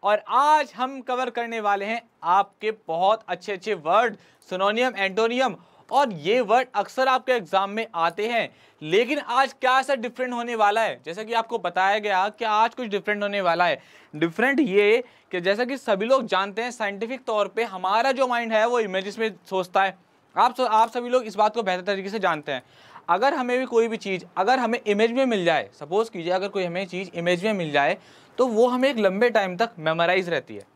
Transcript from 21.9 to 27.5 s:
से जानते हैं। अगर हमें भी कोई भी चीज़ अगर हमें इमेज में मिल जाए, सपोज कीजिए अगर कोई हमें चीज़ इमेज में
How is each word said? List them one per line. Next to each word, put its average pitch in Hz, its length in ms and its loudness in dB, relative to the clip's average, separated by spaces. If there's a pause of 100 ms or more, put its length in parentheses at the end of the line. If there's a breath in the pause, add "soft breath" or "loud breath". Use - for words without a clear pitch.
से 214 100 -6
जानते 160 320 -2
हैं। 127 120 -6 (460 loud breath)
अगर 220 240 2
हमें 247 260 -2
भी 262 60 -2
कोई 233 220 2
भी 220 100 -4
चीज़ 190 280 -6 (120)
अगर 233 220 2
हमें 233 200 -2
इमेज 214 320 2
में 262 140 0
मिल 220 200 0
जाए, 139 280 2
सपोज 196 360 -2
कीजिए 175 240 -6
अगर 185 140 -2
कोई 196 160 -4
हमें 180 240 -4
चीज़ 185 240 -8
इमेज 175 340 -2
में 220 80 0